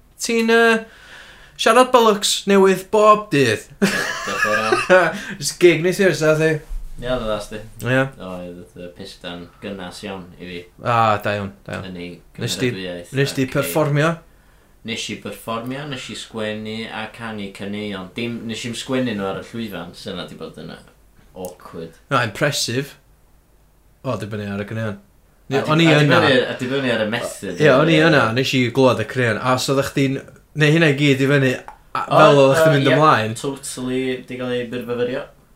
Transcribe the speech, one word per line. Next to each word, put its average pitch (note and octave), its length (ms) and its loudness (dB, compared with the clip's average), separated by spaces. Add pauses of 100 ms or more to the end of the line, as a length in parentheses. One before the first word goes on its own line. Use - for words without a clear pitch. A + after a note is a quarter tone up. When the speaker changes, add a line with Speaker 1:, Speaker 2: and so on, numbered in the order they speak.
(200)
Speaker 1:
ti'n, A3+ 280 0
yy, A3+ 300 6 (800)
siarad B3 340 4
bollocks A3 540 4
newydd F#3+ 420 4
bob A3 400 4
dydd. B2+ 460 2
Speaker 2:
Diolch - 560 -2
yn - 100 -6
fawr - 200 0
iawn. E3 600 2
Speaker 1:
<laughs> - 180 -12
Jyst - 200 -8
gig E3 240 6
neith F3+ 180 0
i'r F#3 160 4
sa, D#3 180 2
thi. D#3+ 180 2 (420)
Speaker 2:
Ie, A#2+ 140 -10
oedd B2 160 -4
o G#2+ 40 -6
ddas, G#2 200 -4
di. G#2+ 120 -12 (200)
Speaker 1:
Ie. B2 200 0 (140)
Speaker 2:
O, F#2 180 -12
oedd F2 480 -14
y F2+ 100 -14
pistan F2 540 -16 (120)
gynnas F#2+ 460 -12
iawn F#2+ 300 -12
i - 80 -20
fi. F2+ 180 -12 (200)
Speaker 1:
Ah, A2+ 380 0
da G#2 200 -4
iawn, G2+ 240 -6
da G2 160 -12
iawn. F#2+ 100 -10
Speaker 2:
Yn F2+ 140 -12
ei F2 100 -12 (240)
Speaker 1:
Nes A#2 220 -6
di, B2 140 -2
Speaker 2:
cymeradwyaeth F2+ 440 -10
Speaker 1:
nes C3+ 220 -2
di C3+ 80 0
Speaker 2:
ac C3 40 -2
ei - 60 -8
Speaker 1:
perfformio? D3 560 0 (680)
Speaker 2:
Nes A2 260 -8
i G2+ 140 -10
perfformio, A#2 680 -8
nes C3 220 -10
i G#2+ 100 -12
sgwennu A2 720 -8
a A2 220 -10
canu G#2+ 420 -12
caneuon. G2+ 640 -8
Dim, A#2 300 -6
nes A2 200 -8
i'm A#2+ 120 -8
sgwennu B2+ 380 -4
nhw G2+ 140 -4
ar F#2+ 120 -6
y D#2 60 -12
llwyfan, G2 480 -10
sy'n F#2+ 240 -12
na E2+ 80 -10
di - 120 -16
bod D#2+ 200 -16
yn, D#2+ 140 -16
yy, - 100 -18 (520)
awkward. - 760 -14
Speaker 1:
Na, B2+ 160 0
impressive. C3+ 720 -4 (1040)
O, C3 180 -6
dibynnu G#2 320 -8
ar G2+ 140 -6
y G#2 40 -12
caneuon. A2 300 -6 (540)
Ni-, C3+ 80 0
Speaker 2:
A C#3 60 -2
di-, D#3 80 0
Speaker 1:
o'n D#3+ 100 4
i E3 60 6
Speaker 2:
a - 40 6
Speaker 1:
yna. C#3+ 280 4
Speaker 2:
dibynnu, C3 200 4
a A#2+ 140 -2
dibynnu B2+ 380 -2
ar A2 100 -2
y G#2 60 -2
method. G2+ 480 -8
Speaker 1:
Ie, D3+ 120 4
o'n C#3+ 220 6
i D#3+ 60 4
Speaker 2:
Ie. D#3 80 6
Speaker 1:
yna, D#3 260 4
nes B2 220 0
i C3 160 2
glwad A#2+ 320 4
y G#2+ 80 -4
caneuon. A#2 320 -2
A B2+ 160 0
so C3 160 -2
oeddach C3+ 200 -2
chdi'n... C3+ 240 0 (360)
Neu D3 200 4
hynna E3 160 4
i C#3 80 2
gyd C#3 240 4
i C3+ 80 2
fyny, C3+ 240 4 (340)
a - 140 -6
Speaker 2:
O, - 140 -6
Speaker 1:
fel D3+ 260 8
oeddach C3+ 220 6
chdi'n D#3+ 100 6
Speaker 2:
yy, C#3+ 60 4
Speaker 1:
mynd C3+ 100 2
Speaker 2:
ie, - 80 4
Speaker 1:
ymlaen. A2+ 400 4
Speaker 2:
totally C3 680 -6 (180)
di B2 200 -12
gael B2 160 -4
ei A#2+ 100 -4
byrfyfyrio. A#2+ 600 -6 (300)